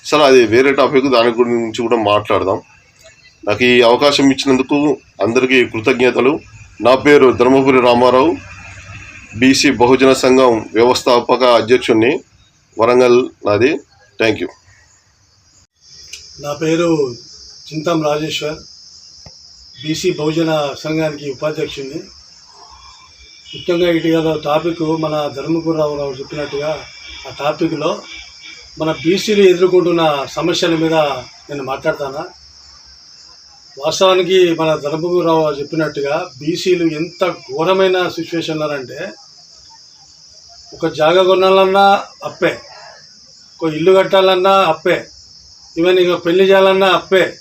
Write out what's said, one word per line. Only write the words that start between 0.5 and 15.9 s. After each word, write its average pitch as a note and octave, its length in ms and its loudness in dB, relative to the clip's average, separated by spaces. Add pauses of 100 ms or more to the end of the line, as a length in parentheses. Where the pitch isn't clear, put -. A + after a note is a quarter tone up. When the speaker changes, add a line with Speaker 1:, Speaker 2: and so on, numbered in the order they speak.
Speaker 1:
టాపిక్, C3 320 2
దాని A#2+ 240 2
గురించి A#2 520 -2
కూడా A#2 160 0
మాట్లాడదాం. G#2 640 0 (880)
నాకు G#2+ 160 -2
ఈ B2 180 4
అవకాశం C#3 500 4
ఇచ్చినందుకు C#3 680 0 (240)
అందరికీ B2 440 2
కృతజ్ఞతలు. B2 760 0 (420)
నా A#2+ 140 4
పేరు C#3 360 6
ధర్మపురి C3 500 4
రామారావు, B2 540 4 (1040)
బీసీ C3 340 2
బహుజన B2 420 2
సంఘం B2+ 600 2
వ్యవస్థాపక A#2+ 680 2
అధ్యక్షుడిని, A#2+ 760 2 (600)
వరంగల్ B2 500 4 (160)
నాది. B2 280 0 (480)
Thank A2+ 160 0
you. F2 100 -8 (1900)